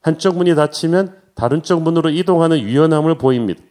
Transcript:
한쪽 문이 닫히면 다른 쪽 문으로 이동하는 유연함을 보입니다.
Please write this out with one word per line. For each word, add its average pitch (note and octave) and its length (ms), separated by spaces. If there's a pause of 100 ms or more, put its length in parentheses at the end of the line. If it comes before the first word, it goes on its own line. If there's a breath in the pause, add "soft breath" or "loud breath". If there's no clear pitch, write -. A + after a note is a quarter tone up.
한쪽 E3+ 360
문이 F3 180
닫히면 E3 600 (180)
다른 C3+ 280
쪽 E3+ 200
문으로 E3 280
이동하는 E3 500
유연함을 D3+ 580
보입니다. A#2+ 420 (100)